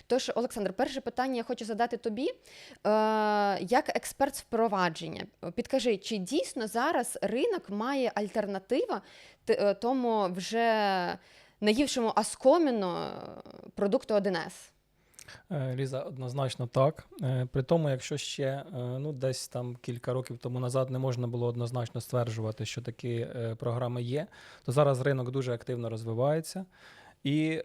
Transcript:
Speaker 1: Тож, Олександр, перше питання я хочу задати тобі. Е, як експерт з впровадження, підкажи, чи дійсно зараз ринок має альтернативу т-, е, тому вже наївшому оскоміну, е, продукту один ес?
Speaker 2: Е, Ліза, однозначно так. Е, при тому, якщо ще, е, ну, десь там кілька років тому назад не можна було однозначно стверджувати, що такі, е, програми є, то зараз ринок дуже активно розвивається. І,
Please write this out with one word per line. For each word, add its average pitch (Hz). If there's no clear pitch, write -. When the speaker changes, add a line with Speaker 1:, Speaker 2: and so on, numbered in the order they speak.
Speaker 1:
Тож, 254
Олександр, 226
перше 269
питання 254
я 226
хочу 240
задати 233
тобі. 233
Е, 508
як 240
експерт -
з -
впровадження, 180
підкажи, 240
чи 214
дійсно 233
зараз 254
ринок 285
має 233
альтернативу 208
т-, -
е, 202
тому 233
вже 196
наївшому 220
оскоміну, 233
е, 165
продукту 202
один 196
ес? -
Speaker 2:
Е, 131
Ліза, 131
однозначно 131
так. 135
Е, 127
при 139
тому, 156
якщо 135
ще, -
е, 135
ну, 131
десь 131
там 123
кілька 120
років 127
тому 123
назад 127
не 127
можна 123
було 120
однозначно 120
стверджувати, 113
що -
такі, 117
е, 113
програми 123
є, 135
то -
зараз 139
ринок 131
дуже 127
активно 120
розвивається. 123
І, 156